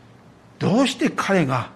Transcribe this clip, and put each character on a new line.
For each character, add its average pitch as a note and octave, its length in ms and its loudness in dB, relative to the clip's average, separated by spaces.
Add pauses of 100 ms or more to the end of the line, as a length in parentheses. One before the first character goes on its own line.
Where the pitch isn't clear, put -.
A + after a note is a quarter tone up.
(600)
ど G3+ 220 2
う C4+ 40 4
し - 80 -4
て C4+ 160 0
彼 F#3 360 0
が C3 300 -4